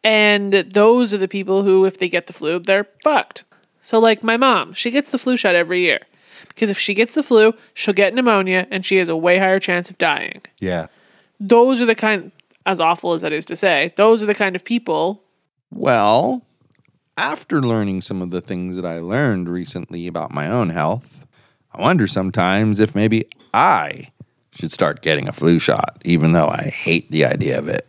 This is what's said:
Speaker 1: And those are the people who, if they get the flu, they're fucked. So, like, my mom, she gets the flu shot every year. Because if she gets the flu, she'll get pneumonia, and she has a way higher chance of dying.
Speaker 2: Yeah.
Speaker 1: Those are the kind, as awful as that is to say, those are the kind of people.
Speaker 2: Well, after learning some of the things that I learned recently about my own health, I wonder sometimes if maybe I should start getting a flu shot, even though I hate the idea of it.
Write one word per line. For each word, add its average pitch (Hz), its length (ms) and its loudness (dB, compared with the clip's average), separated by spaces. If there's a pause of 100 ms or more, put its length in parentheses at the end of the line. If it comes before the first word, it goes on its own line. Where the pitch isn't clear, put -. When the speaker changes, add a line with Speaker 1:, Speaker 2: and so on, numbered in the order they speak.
Speaker 1:
And 208 500 2
those 208 600 4
are 208 60 -4
the 190 100 -2
people 196 340 -2
who, 190 220 4
if 190 140 -2
they 185 100 -2
get 170 180 -4
the 180 60 -20
flu, 165 260 -4
they're 196 280 0 (160)
fucked. - 420 -2 (380)
So, - 160 0
like, 220 240 4
my 226 160 0
mom, 233 360 2
she - 160 -6
gets 277 200 -2
the 262 80 -4
flu 254 180 -2
shot 190 180 2
every 175 260 0
year. 165 200 2 (480)
Because 214 220 -4
if 196 80 -4
she - 160 -4
gets 226 180 0
the 302 100 -2
flu, 220 300 4 (220)
she'll - 200 -4
get 196 200 2
pneumonia, 190 560 0
and 190 140 -6
she 196 120 0
has 180 140 2
a 165 60 -2
way 175 220 2
higher 190 220 2
chance 180 300 -4
of - 80 -20
dying. - 420 -2 (180)
Speaker 2:
Yeah. 87 280 -4 (540)
Speaker 1:
Those 233 400 4
are 247 60 0
the 226 80 2
kind, 214 380 -2 (340)
as 185 140 -2
awful 170 340 0
as 160 80 -4
that 156 100 -4
is 156 140 -6
to - 100 -10
say, 170 400 0
those 214 260 4
are 214 40 -4
the 208 80 0
kind 196 220 -2
of - 80 -10
people. 190 580 -4 (480)
Speaker 2:
Well, 127 720 2 (760)
after 180 440 -4
learning 104 400 -2
some 95 200 -8
of 87 80 -8
the 90 100 -6
things 90 360 -8
that 90 100 -8
I 82 140 -8
learned 98 480 -2
recently 87 580 -10
about 85 260 -8
my 73 180 -6
own 110 200 -2
health, 82 560 -6 (460)
I - 100 -16
wonder 139 240 2
sometimes 95 760 0
if 107 140 2
maybe 110 320 0 (260)
I 113 560 0 (440)
should - 200 -8
start 78 300 -2
getting 73 260 -2
a - 40 -10
flu 85 260 2
shot, - 460 -2
even 80 280 2
though 78 160 4
I - 160 -4
hate - 460 -4
the 76 160 0
idea 67 320 -2
of 73 100 -8
it. - 200 -6